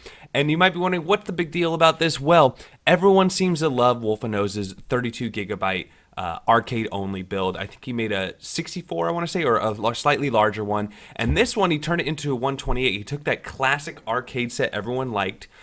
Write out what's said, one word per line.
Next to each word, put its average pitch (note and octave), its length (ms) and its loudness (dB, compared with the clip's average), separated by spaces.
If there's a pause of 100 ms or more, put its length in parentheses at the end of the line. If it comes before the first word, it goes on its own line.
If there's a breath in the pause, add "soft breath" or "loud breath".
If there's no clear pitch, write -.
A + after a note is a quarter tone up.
(360 loud breath)
And C#3+ 140 2
you D#3 80 0
might F3+ 160 4
be E3+ 60 -8
wondering, F3+ 260 0
what's G3+ 200 0
the - 60 -6
big E3 200 -4
deal E3 240 0
about D#3+ 240 4
this? D#3+ 200 0
Well, D3 380 6 (300 loud breath)
everyone F#3 420 6
seems F3+ 300 0
to D#3 100 0
love B2 320 2
Wolfeno's G#2 720 -2 (160)
thirty-two B2 400 -2
gigabyte, F#2+ 600 -4 (280 soft breath)
uh, F2 300 -6
arcade-only G#2+ 760 0
build. F#2 340 -4
I F#2+ 120 -8
think - 180 -20
he B2+ 80 -6
made A2+ 180 -4
a F#2+ 280 -2
sixty-four, E3 680 -6
I E3+ 40 0
wanna E3+ 160 -4
say, E3+ 160 -2
or A#2 140 4
a A2 120 0
lar-, G#2+ 240 -2
slightly C#3 380 0
larger G#2+ 320 2
one. G#2 260 -2 (260 loud breath)
And C#3+ 220 0
this A#3+ 180 2
one, F#3+ 140 2
he D#3 80 0
turned D#3+ 240 -2
it C3 60 -6
into D3 240 -4
a C3 40 0
one C3+ 220 -2
twenty-eight. B2+ 380 0
He G#2 80 -8
took C#3+ 220 -10
that - 180 -4
classic C#3 640 -4
arcade A#2+ 440 -4
set - 220 -2
everyone B2 380 -4
liked, G2+ 360 -4 (160 loud breath)